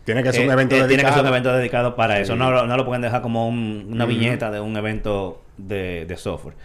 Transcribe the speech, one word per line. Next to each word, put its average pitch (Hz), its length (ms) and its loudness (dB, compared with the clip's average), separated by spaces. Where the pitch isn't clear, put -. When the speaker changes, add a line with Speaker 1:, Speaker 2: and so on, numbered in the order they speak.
Speaker 1:
Tiene 113 180 0
que 127 100 2
ser 123 120 2
un 135 80 4
Speaker 2:
eh, - 20 4
Speaker 1:
evento 131 220 4
Speaker 2:
eh, 131 120 4
tiene 135 140 6
que 135 80 4
ser 147 120 4
un 131 40 4
Speaker 1:
dedicado. 135 40 2
Speaker 2:
evento 127 240 2
dedicado 123 420 0
para 113 240 2
eso. 98 140 0
Speaker 1:
Sí. 113 40 0
Speaker 2:
No 131 140 2
lo, 123 160 4
no 123 100 0
lo 131 80 2
pueden 123 160 -2
dejar 120 220 -2
como 117 240 0
un, 107 420 -4
una 113 140 -2
Speaker 1:
Ujú. 117 100 0
Speaker 2:
viñeta 117 380 0
de 104 80 -6
un 107 180 -6
evento 104 640 -4
de, 92 500 -6
de 87 80 -8
software. 82 380 -10